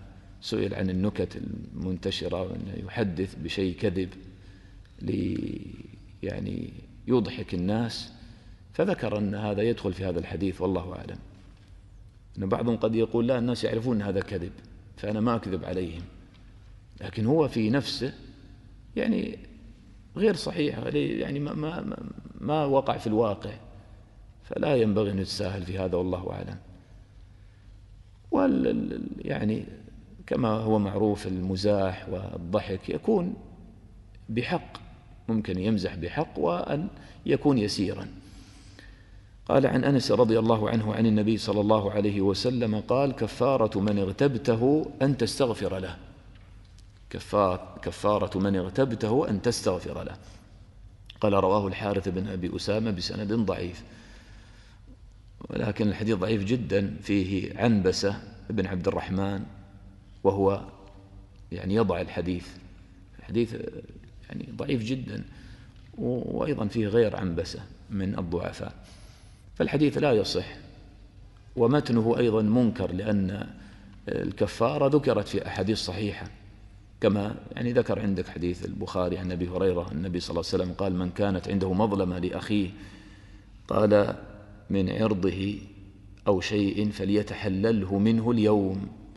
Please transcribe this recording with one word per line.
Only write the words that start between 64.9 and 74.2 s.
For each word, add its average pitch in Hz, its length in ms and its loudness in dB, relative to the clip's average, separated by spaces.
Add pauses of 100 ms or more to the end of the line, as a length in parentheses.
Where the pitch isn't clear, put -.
و-، 123 400 -2
وأيضا 120 280 0
فيه 107 200 0
غير 107 300 4
عنبسة 87 440 -4 (300)
من 98 280 -2
الضعفاء، 87 540 -4 (840)
فالحديث 143 440 2
لا 139 140 4
يصح، 92 340 2 (1080)
ومتنه 117 640 4
أيضا 113 240 4
منكر، 107 500 4
لأن 101 540 0 (640)
الكفارة 135 880 2